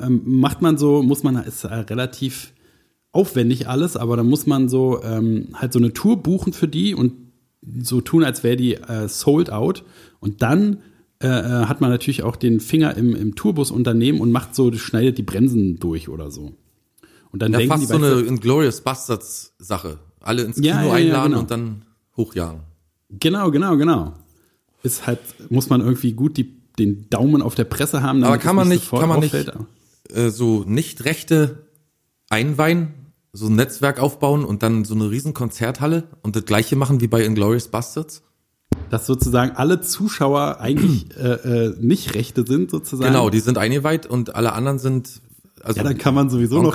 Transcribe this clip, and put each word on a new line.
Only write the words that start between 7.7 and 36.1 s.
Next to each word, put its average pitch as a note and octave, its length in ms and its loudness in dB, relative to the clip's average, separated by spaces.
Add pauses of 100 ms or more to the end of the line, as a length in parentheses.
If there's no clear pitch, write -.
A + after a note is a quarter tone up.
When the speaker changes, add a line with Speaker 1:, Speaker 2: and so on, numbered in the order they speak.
Speaker 1:
so B2 200 -2
tun, E3 240 2
als C3 180 -4
wäre A#2+ 140 2
die, B2 180 0
äh, A2 320 -8
sold D3+ 420 2
out. B2 340 -4 (360)
Und G2+ 220 -6
dann, G3 380 2 (440)
äh, C3 40 0
äh, A#2+ 380 0
hat B2+ 140 -4
man C3 100 2
natürlich B2 340 -2
auch A2+ 120 -2
den A#2 240 2
Finger D#3 380 0
im, A#2 180 2
im G#2 200 -4
Tourbus-Unternehmen C3+ 840 0
und A#2 140 2
macht - 200 -2
so, B2 200 4
schneidet A#2+ 440 0
die A2+ 60 -4
Bremsen G2 560 0
durch D#2+ 300 -6
oder D2+ 200 -12
so. C#2+ 280 -16 (760)
Und G2 100 -8
dann A2 120 2
Speaker 2:
Ja, A#2+ 60 4
Speaker 1:
denken B2+ 120 2
Speaker 2:
fast D3+ 120 2
Speaker 1:
die, C3 40 0
Speaker 2:
so G#2+ 60 0
Speaker 1:
weißt D3+ 100 4
Speaker 2:
eine C3 200 4
Speaker 1:
du A2+ 40 0
Speaker 2:
Inglourious B2+ 540 2
Basterds-Sache. F#2+ 1160 -8 (200)
Alle A#2+ 240 -2
ins A2 140 -6
Speaker 1:
Ja, D3 240 2
Speaker 2:
Kino D3 60 2
Speaker 1:
ja, - 20 2
ja, - 40 2 (120)
Speaker 2:
einladen D3 260 2
Speaker 1:
genau. A#2+ 80 0
Speaker 2:
und A#2 120 -4
dann A2+ 340 -8 (320)
hochjagen. E2 440 -4 (480)
Speaker 1:
Genau, E3+ 400 0
genau, D3+ 280 2
genau. C3+ 360 2 (720)
Ist - 240 -4
halt, A#2+ 120 -2 (300)
muss B2+ 200 0
man B2 120 4
irgendwie A#2+ 320 0
gut D3 240 -2
die, B2+ 160 -4 (240)
den G#2 320 -2
Daumen C3+ 320 2
auf - 140 -4
der A#2+ 100 0
Presse D3 380 -2
haben, C3+ 200 4
Speaker 2:
Aber C3 140 6
Speaker 1:
damit - 40 -4
Speaker 2:
kann E3 100 2
Speaker 1:
es F#3+ 60 4
Speaker 2:
man F#3 100 4
Speaker 1:
nicht F3+ 100 4
Speaker 2:
nicht, - 80 -2
Speaker 1:
sofort B2 160 -2
Speaker 2:
kann E3 80 4
man D#3+ 120 4
nicht, D3+ 140 0
Speaker 1:
auffällt. C#3+ 180 -4 (600)
Speaker 2:
äh, A#2 160 2
so A2 380 0
Nicht-Rechte D3 960 0 (640)
einweihen, D3+ 600 0 (440)
so G#2+ 140 -4
ein A2 80 4
Netzwerk C3+ 440 0
aufbauen C#3+ 460 0
und G#2 180 -4
dann A2+ 220 0
so G#2+ 100 -6
eine G#2+ 140 0
riesen C#3 240 -4
Konzerthalle C3+ 720 -2 (160)